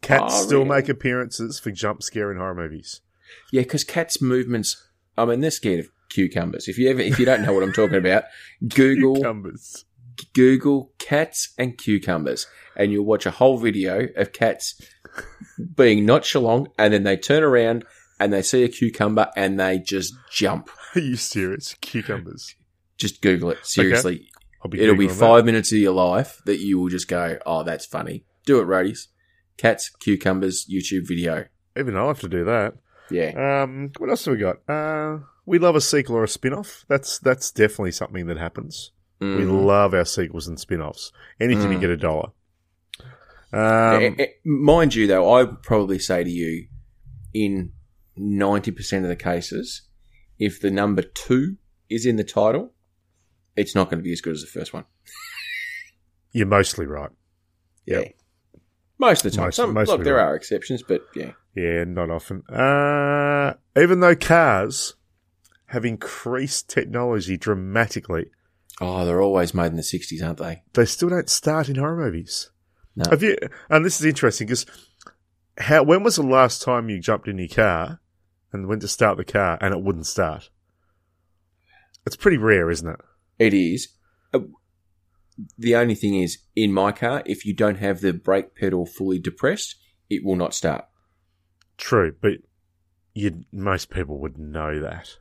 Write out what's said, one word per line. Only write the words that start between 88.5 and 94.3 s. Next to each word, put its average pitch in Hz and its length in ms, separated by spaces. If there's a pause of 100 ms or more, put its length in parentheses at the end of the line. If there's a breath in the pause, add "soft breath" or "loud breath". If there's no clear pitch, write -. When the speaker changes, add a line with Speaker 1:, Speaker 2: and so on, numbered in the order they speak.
Speaker 2:
pedal 92 300
fully 95 340
depressed, 131 560 (340)
it - 160
will 95 100
not 87 180
start. - 320 (920)
Speaker 1:
True, 87 420
but 104 140 (800)
you'd, 98 400
most 95 360
people 73 300
would 71 180